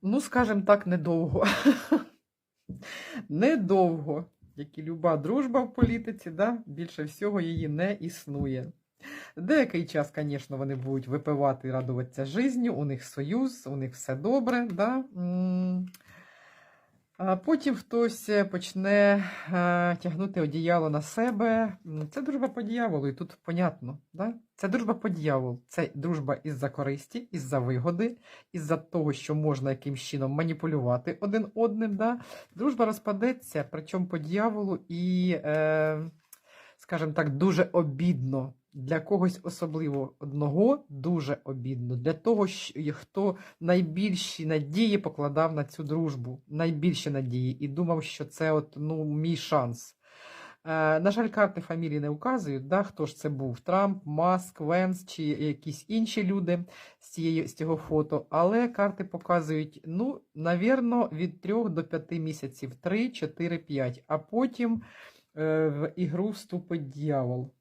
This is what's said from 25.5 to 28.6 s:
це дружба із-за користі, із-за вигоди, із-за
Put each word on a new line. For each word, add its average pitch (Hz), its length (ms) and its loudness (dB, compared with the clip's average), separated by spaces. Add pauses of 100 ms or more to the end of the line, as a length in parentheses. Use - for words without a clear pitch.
це 165 260 -2
дружба 143 400 -2 (100)
із-за 139 240 -4
користі, 139 500 -6
із-за 143 400 -4
вигоди, 165 580 0 (360)
із-за 160 240 -2